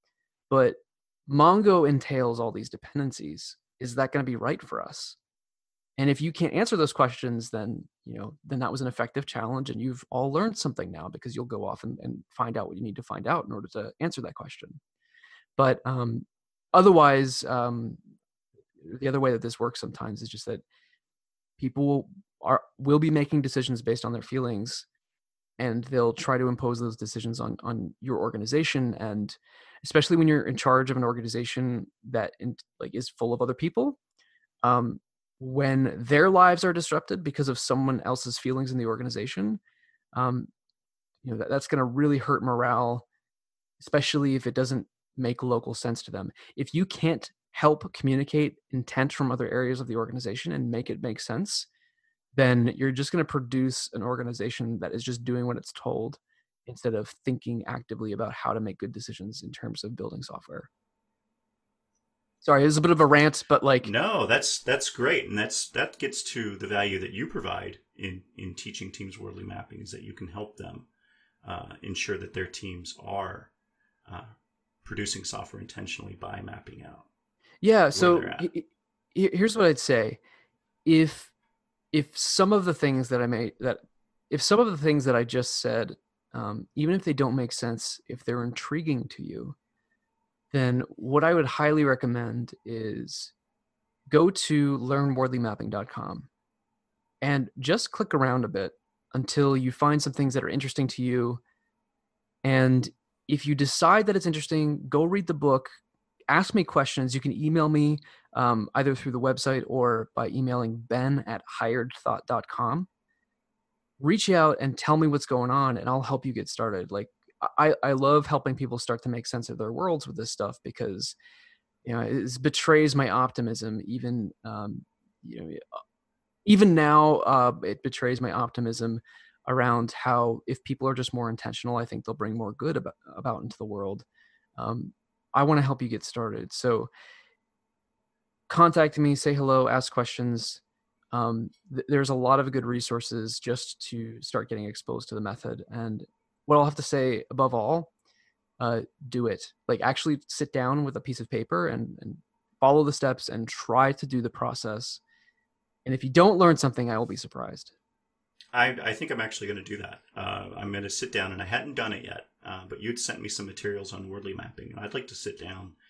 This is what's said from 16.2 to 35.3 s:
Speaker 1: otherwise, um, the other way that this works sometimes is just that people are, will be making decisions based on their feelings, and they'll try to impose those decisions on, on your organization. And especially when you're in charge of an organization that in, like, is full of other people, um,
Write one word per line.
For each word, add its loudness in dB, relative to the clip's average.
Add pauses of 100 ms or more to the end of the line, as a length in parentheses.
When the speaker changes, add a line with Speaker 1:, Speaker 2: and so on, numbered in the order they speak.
Speaker 1:
otherwise, 8
um, -2 (1000)
the -2
other 2
way 4
that -2
this -6
works -4
sometimes -10
is -14
just -14
that -8 (960)
people 0 (320)
are, 2 (160)
will 4
be 4
making 2
decisions -2
based -2
on -4
their -8
feelings, -6 (720)
and -2
they'll 2
try 0
to 2
impose -2
those -6
decisions -8
on, -6
on -8
your -4
organization. 0
And -6 (480)
especially 4
when 6
you're 4
in -4
charge 4
of 0
an 0
organization -4 (240)
that -2
in, -6 (240)
like, -10
is -6
full -2
of 0
other -2
people, -2 (640)
um, 2 (440)